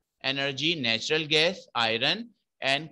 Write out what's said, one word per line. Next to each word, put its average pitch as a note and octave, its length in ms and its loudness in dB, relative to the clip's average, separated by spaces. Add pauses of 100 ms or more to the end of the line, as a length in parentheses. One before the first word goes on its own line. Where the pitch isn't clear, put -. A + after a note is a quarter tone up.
(260)
एनर्जी, C#3 500 0
नेचुरल B2+ 480 0
गैस, D#3 520 0
आयरन A#2+ 540 0 (360)
and C#3 260 0